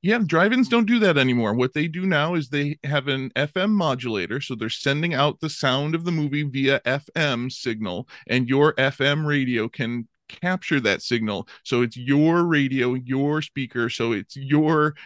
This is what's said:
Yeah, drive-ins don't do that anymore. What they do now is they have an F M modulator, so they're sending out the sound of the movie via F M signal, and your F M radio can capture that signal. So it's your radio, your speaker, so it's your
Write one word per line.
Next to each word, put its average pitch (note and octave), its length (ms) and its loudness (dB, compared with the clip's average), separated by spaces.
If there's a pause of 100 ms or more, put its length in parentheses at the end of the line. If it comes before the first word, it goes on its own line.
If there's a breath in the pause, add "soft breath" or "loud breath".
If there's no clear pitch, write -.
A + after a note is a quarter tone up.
Yeah, A3 220 0
drive-ins G#3 440 2
don't A#3 180 4
do A#3 140 4
that F3 180 4
anymore. B2 340 2
What B2 220 0
they D#3 140 -2
do F3+ 180 -4
now E3 280 2
is D3 140 -2
they C#3+ 360 -2
have C#3+ 240 -2
an C3+ 260 -4
F D3 220 -2
M G3+ 160 2
modulator, B2+ 680 -2
so C3 140 -8
they're A2 140 -6
sending D3 460 -2
out C#3 260 0
the D#3 100 -4
sound C#3+ 460 0
of E3 80 -6
the F3 80 -2
movie D3 320 -2
via C3+ 400 0
F C3+ 320 -2
M C3 340 0
signal, G#2+ 580 -6 (200 loud breath)
and B2 200 0
your C#3+ 300 4
F C3+ 220 0
M C#3+ 260 0
radio B2+ 420 0
can A#2 380 -6 (220)
capture F3 520 -2
that G2+ 220 0
signal. G#2+ 440 -4 (160 loud breath)
So B2 200 0
it's A#2 140 -4
your D3+ 480 2
radio, C3+ 500 2
your C#3 480 -2
speaker, A#2+ 480 -4
so A#2 220 -2
it's G2+ 220 -6
your D3+ 600 2 (120 loud breath)